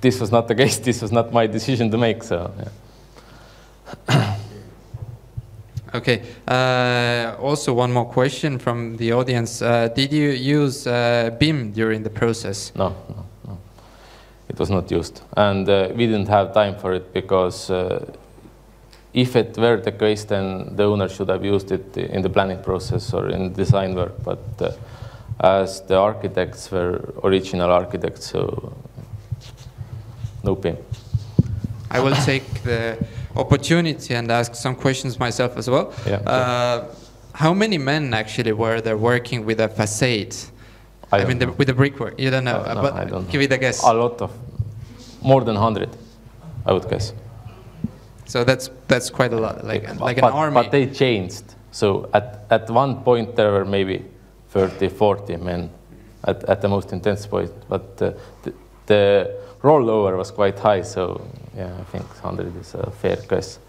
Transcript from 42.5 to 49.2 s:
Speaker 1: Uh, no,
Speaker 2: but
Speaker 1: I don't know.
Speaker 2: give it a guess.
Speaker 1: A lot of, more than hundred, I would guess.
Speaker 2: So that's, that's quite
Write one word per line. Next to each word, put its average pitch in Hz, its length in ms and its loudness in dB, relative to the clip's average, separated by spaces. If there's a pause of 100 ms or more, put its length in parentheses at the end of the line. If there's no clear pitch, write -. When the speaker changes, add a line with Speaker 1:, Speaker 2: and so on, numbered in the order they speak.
Speaker 1:
Uh, 117 80 -4
no, 104 80 -2
Speaker 2:
but 135 120 0
Speaker 1:
I 92 120 -4
don't 92 60 -6 (140)
know. - 60 -10
Speaker 2:
give 139 120 2
it 135 80 2
a 131 60 2
guess. 120 260 0
Speaker 1:
A 117 100 8
lot 120 280 0
of, 95 100 -4 (880)
more 135 220 6
than 113 120 0
hundred, 104 340 2 (760)
I - 80 4
would 90 160 0
guess. - 240 -4 (1120)
Speaker 2:
So 123 180 0
that's, 127 260 2 (180)
that's 123 220 2
quite 120 240 2